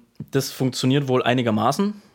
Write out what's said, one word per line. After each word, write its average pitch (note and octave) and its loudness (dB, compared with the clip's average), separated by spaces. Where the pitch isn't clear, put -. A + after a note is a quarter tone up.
das C3+ -2
funktioniert C3+ 0
wohl B2+ 2
einigermaßen, B2 0